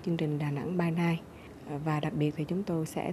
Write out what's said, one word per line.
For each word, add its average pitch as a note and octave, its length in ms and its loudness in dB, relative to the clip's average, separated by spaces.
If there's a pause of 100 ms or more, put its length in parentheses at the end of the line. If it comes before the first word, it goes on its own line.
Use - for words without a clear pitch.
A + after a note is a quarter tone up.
chương E3+ 120 2
trình D3+ 220 2
Đà D3 120 0
Nẵng D3+ 280 -2
by E3+ 120 4
Night. E3+ 280 4 (520)
À, D3 140 -4
và D#3 160 2
đặc D#3 120 0
biệt D3+ 240 2
thì D#3 80 0
chúng F3 180 0
tôi E3 240 0
sẽ - 260 -2